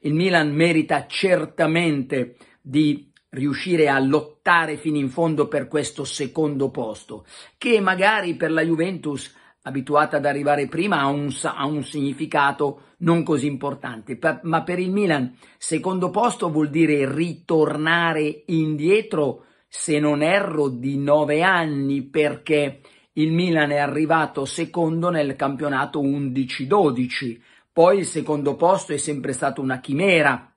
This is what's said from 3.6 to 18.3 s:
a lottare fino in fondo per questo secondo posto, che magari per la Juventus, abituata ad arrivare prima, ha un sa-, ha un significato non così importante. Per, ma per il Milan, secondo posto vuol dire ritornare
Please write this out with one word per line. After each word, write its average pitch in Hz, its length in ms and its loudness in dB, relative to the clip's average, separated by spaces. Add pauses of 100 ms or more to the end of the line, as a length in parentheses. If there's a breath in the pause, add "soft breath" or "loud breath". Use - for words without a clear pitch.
a 135 80 2
lottare 151 800 0
fino 151 180 -4
in 139 140 -2
fondo 151 380 0
per 143 200 -4
questo 143 360 -4
secondo 139 680 -4
posto, 110 560 -12 (320 loud breath)
che 233 200 2
magari 190 580 2
per 160 140 -2
la 160 140 2
Juventus, 165 720 -4 (300 soft breath)
abituata 147 520 0
ad 139 80 -2
arrivare 143 420 0
prima, 165 340 -2
ha 139 80 2
un 143 220 -2
sa-, 135 240 -6
ha 139 120 -4
un 147 180 -4
significato 143 1160 -2
non 170 220 2
così 151 240 0
importante. 131 680 -8
Per, 156 280 -2
ma 160 180 0
per 175 160 -4
il 180 120 -4
Milan, 165 460 0 (220 loud breath)
secondo 180 500 -2
posto 202 420 0
vuol 151 200 0
dire 143 440 2
ritornare 156 1300 0